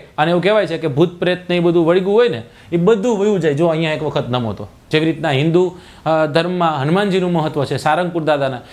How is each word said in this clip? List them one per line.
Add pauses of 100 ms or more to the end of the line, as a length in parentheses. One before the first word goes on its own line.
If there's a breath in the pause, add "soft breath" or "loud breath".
(180)
અને
એવું
કહેવાય
છે
કે
ભૂત
પ્રેત
ને
એ
બધું
વળગ્યું
હોય
ને, (300 loud breath)
એ
બધું
વયું
જાય.
જો
અહીંયા
એક
વખત
નમો
તો. (220)
જેવી
રીતના
હિન્દુ, (300 loud breath)
અ,
ધર્મમાં
હનુમાનજીનું
મહત્વ
છે,
સારંગપુર
દાદાના, (120 loud breath)